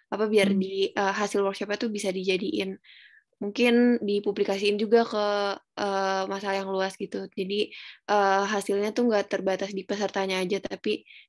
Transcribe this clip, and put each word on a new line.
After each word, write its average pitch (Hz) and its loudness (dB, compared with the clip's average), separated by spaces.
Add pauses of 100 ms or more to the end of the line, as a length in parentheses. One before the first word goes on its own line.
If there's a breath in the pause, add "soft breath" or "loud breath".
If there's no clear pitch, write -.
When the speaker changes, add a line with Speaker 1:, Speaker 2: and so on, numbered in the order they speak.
Speaker 1:
apa, 202 0
biar 202 4
Speaker 2:
Hmm. 190 2
Speaker 1:
di, 190 -2
eh, 196 0
hasil 202 0
workshopnya 202 -2
tuh 226 -4
bisa 208 -4
dijadiin, 190 -2 (640 loud breath)
mungkin 240 4
dipublikasiin 202 0
juga 226 4
ke, 214 -2 (520)
eh, 196 -2
masalah 196 -4
yang 190 -4
luas 190 -2
gitu. 196 -8
Jadi, 202 -4 (380 loud breath)
eh, 196 4
hasilnya 208 0
tuh 240 2
nggak 202 0
terbatas 190 -2
di 190 -8
pesertanya 196 -2
aja, 185 -2
tapi - -4 (240 loud breath)